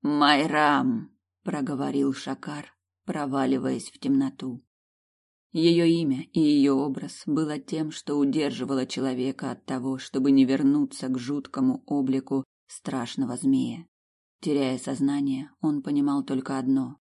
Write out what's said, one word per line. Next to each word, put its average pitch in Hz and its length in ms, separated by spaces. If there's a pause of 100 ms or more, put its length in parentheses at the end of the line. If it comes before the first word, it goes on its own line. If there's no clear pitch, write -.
«Майрам!» 147 1080 (320)
проговорил 139 720
Шакар, 147 600 (320)
проваливаясь 135 840
в - 100
темноту. 135 640 (880)
Ее 170 320
имя 160 380 (100)
и 165 60
ее 143 360
образ 139 500
было 151 320
тем, 156 340
что - 260
удерживало 135 680
человека 127 680
от - 140
того, 131 320
чтобы 135 340
не 135 140
вернуться 139 640
к 127 100
жуткому 131 680
облику 135 580 (240)
страшного 123 680
змея. 127 480 (560)
Теряя 135 360
сознание, 139 760 (100)
он 147 200
понимал 143 420
только 135 360
одно 131 440